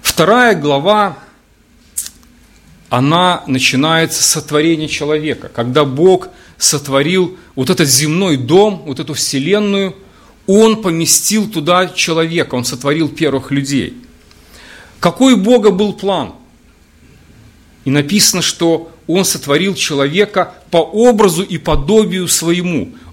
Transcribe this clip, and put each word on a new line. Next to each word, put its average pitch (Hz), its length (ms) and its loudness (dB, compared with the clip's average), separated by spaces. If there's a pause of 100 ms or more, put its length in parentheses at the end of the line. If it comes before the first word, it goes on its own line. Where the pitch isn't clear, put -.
Вторая 208 580 2
глава, 151 580 0 (1700)
она 165 580 2
начинается 151 760 0
с - 20 0
сотворения 156 640 0
человека. 151 580 -4
Когда 123 380 0
Бог 170 420 2 (300)
сотворил 143 800 -2 (180)
вот 131 140 -2
этот 156 180 2
земной 151 480 0
дом, 175 500 2
вот 139 140 -8
эту 147 140 -8
вселенную, 196 840 -2 (520)
Он 220 340 4
поместил 190 680 0
туда 175 380 0
человека, 165 680 -2
Он 123 100 -4
сотворил 147 420 -2
первых 147 440 -2
людей. 139 420 -2 (1040)
Какой 247 360 4
у - 20 0
Бога 208 340 4
был 196 220 0
план? 170 400 -4 (1500)
И 139 40 -2
написано, 147 520 0
что 165 500 -2 (160)
Он 180 160 0
сотворил 160 520 -2
человека 165 800 -2 (180)
по 175 60 2
образу 202 680 2
и 175 140 -6
подобию 175 680 0
своему. 170 680 -2 (200)